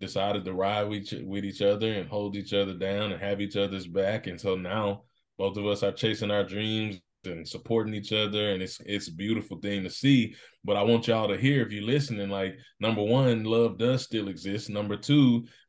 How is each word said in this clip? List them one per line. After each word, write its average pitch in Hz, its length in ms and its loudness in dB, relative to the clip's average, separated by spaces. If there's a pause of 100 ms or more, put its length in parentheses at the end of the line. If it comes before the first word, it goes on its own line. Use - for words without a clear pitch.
decided 98 460 -2
to 92 80 -4
ride 101 340 2
with 104 240 -6
each, - 20 -6 (100)
with 98 200 -4
each 98 180 -6
other 104 300 4
and 92 160 -4
hold 104 280 -4
each 98 180 -6
other 98 200 2
down 98 380 -2
and 82 100 -6
have 101 180 -2
each 101 160 -4
other's 98 300 -2
back. 98 400 0
And 90 140 -8
so 95 160 -2
now 101 460 -2 (360)
both 98 180 -2
of 104 100 -2
us 104 160 0
are 98 100 2
chasing 107 380 0
our 104 140 2
dreams 107 560 -4 (240)
and 82 220 -10
supporting 107 480 -2
each 101 180 -6
other. 104 400 0
And 92 100 -2
it's, - 220 -10
it's 101 240 -4
a 82 60 -12
beautiful 101 440 -4
thing 101 260 -4
to 90 60 -6
see. 131 440 4 (300)
But 101 120 2
I 101 60 4
want 113 240 4
y'all 110 220 2
to 98 80 0
hear, 135 260 4
if 107 100 -4
you're 104 120 -6
listening, 117 460 0
like, 95 260 -2 (240)
number 107 220 2
one, 117 420 4
love 110 340 2
does 127 240 2
still 107 260 -4
exist. 98 420 -6
Number 104 260 -4
two, 123 500 6 (220)